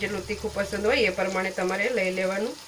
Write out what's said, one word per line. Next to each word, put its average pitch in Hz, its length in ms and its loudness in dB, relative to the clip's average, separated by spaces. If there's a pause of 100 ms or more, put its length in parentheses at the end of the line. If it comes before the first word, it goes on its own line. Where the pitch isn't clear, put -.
જેટલું 196 240 -2
તીખું 214 260 -4
પસંદ 202 360 0
હોય 233 200 4
એ 190 80 -2
પ્રમાણે 185 400 0
તમારે 190 400 0
લઈ 185 180 2
લેવાનું 196 400 -2 (100)